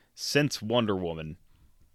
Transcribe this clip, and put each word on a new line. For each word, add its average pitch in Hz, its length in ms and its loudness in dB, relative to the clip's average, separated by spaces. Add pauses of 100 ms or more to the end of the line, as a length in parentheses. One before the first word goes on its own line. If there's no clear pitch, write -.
(140)
since - 480 0
Wonder 107 340 2
Woman. 80 420 -6 (560)